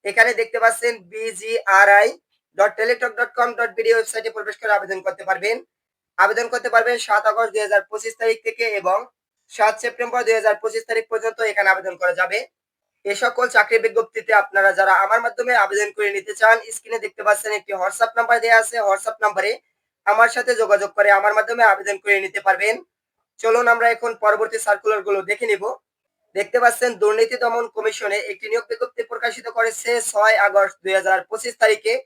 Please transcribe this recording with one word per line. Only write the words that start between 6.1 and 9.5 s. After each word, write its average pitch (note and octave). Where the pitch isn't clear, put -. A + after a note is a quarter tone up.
আবেদন G#3+
করতে A#3+
পারবেন A#3
সাত G#3
আগস্ট G#3+
দুই G#3+
হাজার G3+
পঁচিশ A3
তারিখ A3+
থেকে A3+
এবং F#3